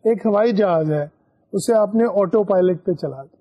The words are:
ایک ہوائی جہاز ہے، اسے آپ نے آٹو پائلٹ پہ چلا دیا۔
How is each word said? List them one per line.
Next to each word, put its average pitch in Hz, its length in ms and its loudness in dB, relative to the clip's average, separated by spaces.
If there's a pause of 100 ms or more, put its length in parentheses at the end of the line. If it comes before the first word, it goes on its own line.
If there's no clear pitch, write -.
ایک 226 220 0
ہوائی 214 260 2
جہاز 175 400 0
ہے، 147 120 -2 (480)
اسے 214 220 -2
آپ 208 200 2
نے 226 100 2 (160)
آٹو 202 240 2
پائلٹ 180 400 2
پہ 185 80 -2
چلا 139 300 -8
دیا۔ - 180 -20